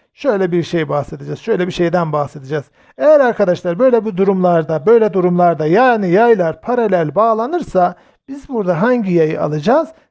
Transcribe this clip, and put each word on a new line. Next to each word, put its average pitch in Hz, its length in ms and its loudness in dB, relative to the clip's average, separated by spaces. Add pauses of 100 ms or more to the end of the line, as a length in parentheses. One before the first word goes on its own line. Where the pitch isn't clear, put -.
(140)
Şöyle 196 380 -2
bir 170 120 0
şey 156 260 -4
bahsedeceğiz. 143 500 -8
Şöyle 185 280 -4
bir 180 40 -6
şeyden 170 400 -2
bahsedeceğiz. 143 540 -6 (320)
Eğer 294 220 4
arkadaşlar 180 600 0
böyle 240 260 2
bu 202 120 -6
durumlarda, 175 680 0
böyle 220 280 4
durumlarda 175 540 2
yani 214 420 2
yaylar 185 520 2
paralel 190 540 -2
bağlanırsa 220 800 0 (320)
biz 277 220 -16
burada 180 320 -2
hangi 226 320 0
yayı 160 280 0
alacağız? 165 480 -2 (220)